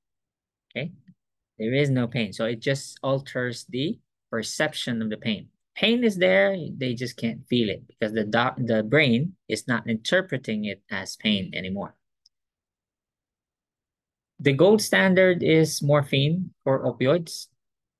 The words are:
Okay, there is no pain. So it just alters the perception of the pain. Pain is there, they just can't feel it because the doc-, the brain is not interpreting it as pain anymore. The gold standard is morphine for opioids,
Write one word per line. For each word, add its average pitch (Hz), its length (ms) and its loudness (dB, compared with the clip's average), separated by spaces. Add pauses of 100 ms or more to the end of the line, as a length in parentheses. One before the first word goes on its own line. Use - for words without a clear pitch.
(720)
Okay, 160 220 -8 (680)
there 113 140 -2
is 143 160 2
no 127 180 0
pain. 117 240 -4
So 113 140 -6
it 113 160 -4
just 139 420 -4
alters 131 640 -4
the 147 320 -6 (320)
perception 120 720 -4
of 110 80 -4
the 107 80 -6
pain. 104 320 -6 (260)
Pain 233 300 2
is 208 100 0
there, 190 400 2 (220)
they 127 160 -4
just 117 240 -8
can't 113 320 -6
feel 120 180 2
it - 180 -6
because - 280 -6
the 110 100 -2
doc-, 113 320 0
the 113 260 0
brain 135 540 2 (140)
is - 180 -6
not 120 220 -2
interpreting 117 720 -2
it 101 260 -8
as 95 280 -10
pain 98 360 -2
anymore. 92 400 -8 (2500)
The 139 140 4
gold 196 280 6
standard 185 640 4
is 160 400 4
morphine 147 720 2 (100)
for 135 220 0
opioids, 135 640 -2 (520)